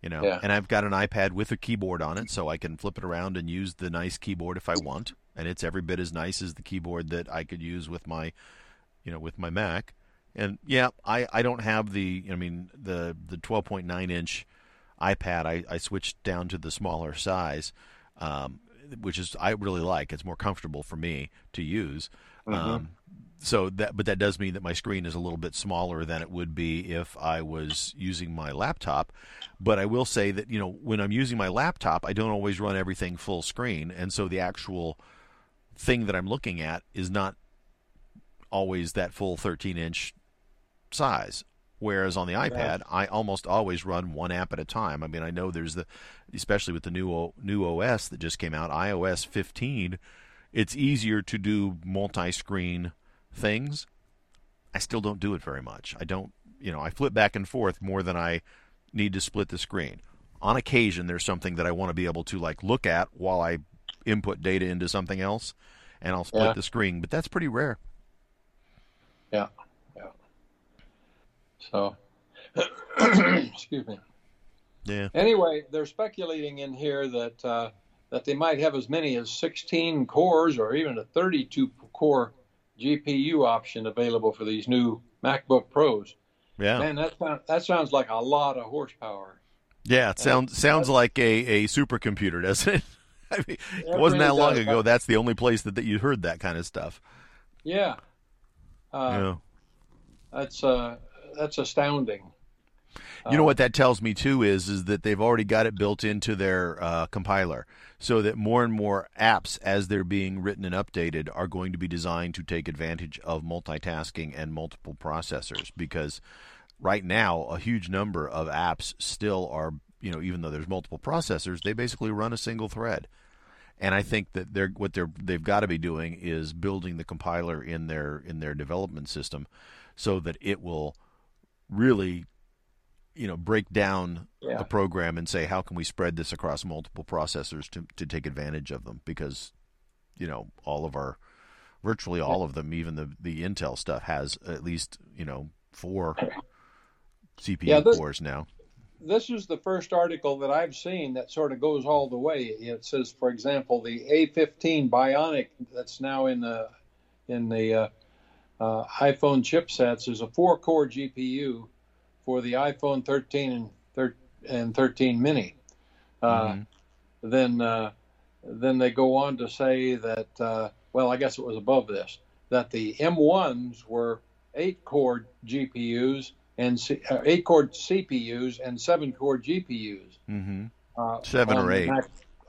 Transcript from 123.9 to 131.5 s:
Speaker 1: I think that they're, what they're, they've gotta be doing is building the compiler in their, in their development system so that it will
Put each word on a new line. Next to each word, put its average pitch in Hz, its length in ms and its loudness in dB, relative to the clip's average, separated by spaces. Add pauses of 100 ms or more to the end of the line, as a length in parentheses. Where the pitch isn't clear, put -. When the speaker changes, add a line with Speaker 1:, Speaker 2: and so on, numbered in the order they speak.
Speaker 1:
I 101 80 4
think 101 320 0
that 92 200 -6
they're, 98 220 2
what 98 180 -2
they're, 87 180 -2 (100)
they've 90 220 -2
gotta 101 240 4
be 85 100 0
doing 82 420 -4
is 80 340 -4
building 90 440 -4
the 82 60 -8
compiler 85 580 -4
in 80 260 -6
their, 73 380 -6
in 80 140 -10
their 76 160 -6
development 76 540 -6
system 71 380 -10 (480)
so 98 260 0
that 80 180 -6
it 98 220 -4
will 78 340 -6 (760)